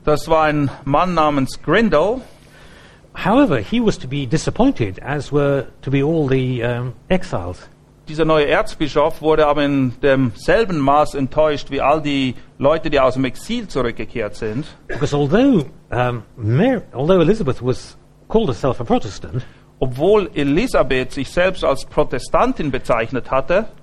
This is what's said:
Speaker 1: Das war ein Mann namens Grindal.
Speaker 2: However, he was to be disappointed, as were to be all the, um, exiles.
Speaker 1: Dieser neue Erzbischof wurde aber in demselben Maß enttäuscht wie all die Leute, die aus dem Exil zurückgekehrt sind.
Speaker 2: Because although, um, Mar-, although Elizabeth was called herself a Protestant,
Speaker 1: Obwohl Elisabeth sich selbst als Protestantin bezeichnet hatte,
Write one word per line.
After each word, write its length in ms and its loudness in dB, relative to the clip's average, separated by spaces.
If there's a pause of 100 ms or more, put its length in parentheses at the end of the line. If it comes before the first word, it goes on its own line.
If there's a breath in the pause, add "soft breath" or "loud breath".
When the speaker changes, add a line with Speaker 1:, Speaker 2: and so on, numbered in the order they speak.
Speaker 1:
Das 220 0
war 160 4
ein 260 2 (160 loud breath)
Mann 300 0
namens 480 0
Grindal. 580 2 (920 loud breath)
Speaker 2:
However, 420 2
he 260 -2
was 140 0
to 100 -10
be 200 -6
disappointed, 760 0
as 300 -6
were 320 0 (160)
to 80 -8
be 140 2
all 260 0
the, 340 0
um, 300 -4 (140)
exiles. 600 -4 (400)
Speaker 1:
Dieser 180 0
neue 220 4
Erzbischof 760 0
wurde 240 4
aber 180 2
in 360 0
demselben 760 2
Maß 380 2
enttäuscht 560 0
wie 100 -4
all 200 4
die 340 -2 (240 loud breath)
Leute, 320 2
die 80 2
aus 160 4
dem 100 -2
Exil 420 -6
zurückgekehrt 680 -6
sind. 320 -6 (200)
Speaker 2:
Because 280 -4
although, 500 2 (240)
um, 320 -2 (160)
Mar-, 540 0
although 280 2
Elizabeth 460 0
was 320 -6 (300)
called 200 0
herself 320 -2
a 40 -6
Protestant, 600 -4 (360 loud breath)
Speaker 1:
Obwohl 540 2
Elisabeth 800 0
sich 180 -6
selbst 360 0
als 200 0
Protestantin 840 0
bezeichnet 600 -2
hatte, 340 0 (180)